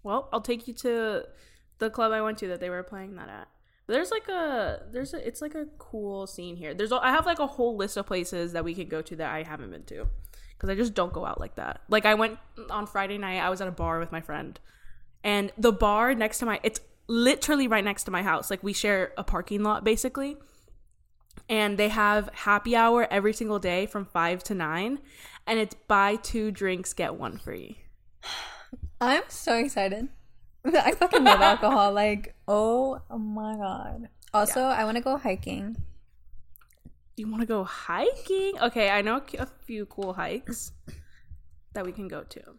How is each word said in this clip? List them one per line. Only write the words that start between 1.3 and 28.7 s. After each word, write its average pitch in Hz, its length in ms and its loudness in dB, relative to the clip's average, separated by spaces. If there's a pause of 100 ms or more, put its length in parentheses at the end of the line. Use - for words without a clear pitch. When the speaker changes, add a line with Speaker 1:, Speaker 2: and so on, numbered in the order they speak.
Speaker 1:
the 220 100 0
club 220 220 0
I 220 100 0
went 214 180 -2
to 196 80 -6
that 175 120 -4
they 180 100 -6
were 180 140 -6
playing 190 320 -14
that - 140 -14
at. 101 180 -16 (400)
There's, 311 240 0
like, 440 180 -4
a, 277 600 -2
there's 262 220 -6
a, - 140 -8
it's, 240 140 -8
like, 302 140 -8
a 302 100 -6 (140)
cool 202 480 -8
scene 175 280 -12
here. 156 180 -8
There's 208 180 0
a, 254 120 2
I 254 80 6
have, 311 140 4
like, 339 140 0
a 285 80 2
whole 240 280 0
list 196 220 -4
of 196 100 -4
places 175 460 -4
that 165 100 -2
we 165 100 -4
could 180 160 -8
go 156 120 -4
to 160 160 -12
that 156 160 -6
I 156 100 -6
haven't 151 280 -12
been 80 140 -16
to, - 220 -4 (520)
'cause 190 100 -2
I 190 60 2
just 226 180 0
don't 185 200 2
go 160 120 -4
out - 140 -4
like - 160 -8
that. - 340 -8
Like, 214 160 4
I 214 80 8
went 220 240 2 (320)
on 208 180 -4
Friday 196 300 -2
night, 185 220 -4
I 170 100 0
was 185 120 -2
at 190 60 -4
a 180 40 -6
bar 165 280 -2
with 165 120 -6
my 165 100 -6
friend, 151 380 -10 (640)
and 202 340 0
the 226 160 6
bar 220 420 4
next 214 240 0
to 240 60 -2
my, 214 180 0
it's 220 160 0 (280)
literally 254 600 4
right 214 160 2
next 202 220 -4
to 196 60 -6
my 185 120 -2
house. 165 260 0
Like, 190 140 -4
we 202 100 -2
share 196 440 2
a 185 60 -6
parking 202 380 -2
lot, 208 220 0
basically. 254 540 0 (1120)
And 208 260 2
they 208 120 4
have 208 440 2
happy 208 420 2
hour 233 360 6
every 202 220 4
single 208 260 -2
day 185 260 0
from 202 200 -6
five 175 400 0
to 208 100 -4
nine, 180 440 -2 (460)
and 220 140 0
it's 214 160 -2
buy 202 400 4
two 220 340 -2
drinks, 185 440 -2
get - 220 -2
one - 220 -8
free. - 400 -12 (460)
Speaker 2:
<sighs> - 760 -10